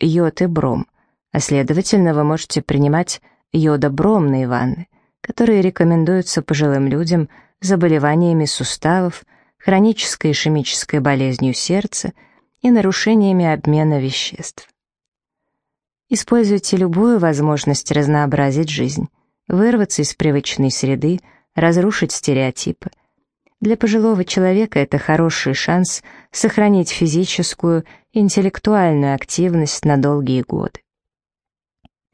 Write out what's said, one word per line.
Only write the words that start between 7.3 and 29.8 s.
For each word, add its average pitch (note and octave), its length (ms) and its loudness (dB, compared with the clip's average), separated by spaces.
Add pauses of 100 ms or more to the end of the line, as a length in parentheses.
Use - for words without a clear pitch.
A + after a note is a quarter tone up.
с F#3+ 80 -8
заболеваниями D#3+ 800 2
суставов, E3+ 800 -4 (340)
хронической G3 720 0
ишемической D3+ 720 -2
болезнью C3 520 0
сердца F#3+ 600 -4 (500)
и B3 80 2
нарушениями G3 720 2
обмена D#3 560 0
веществ. - 680 -8 (1400)
Используйте G#3 720 0
любую F#3+ 400 2
возможность D3+ 760 0
разнообразить D3 800 0
жизнь, C#3+ 380 -4 (400)
вырваться G#3 540 0
из - 120 -4
привычной C#3 560 0
среды, C#3 500 -2 (340)
разрушить E3+ 580 0
стереотипы. - 800 -4 (680)
Для A3 160 0
пожилого A3 480 0
человека F#3 540 0
это C#3+ 200 0
хороший D#3 560 0
шанс F3 480 -2 (280)
сохранить G3+ 600 2
физическую E3+ 920 -2 (280)
и A3 80 0
интеллектуальную F#3 920 2
активность E3 720 -2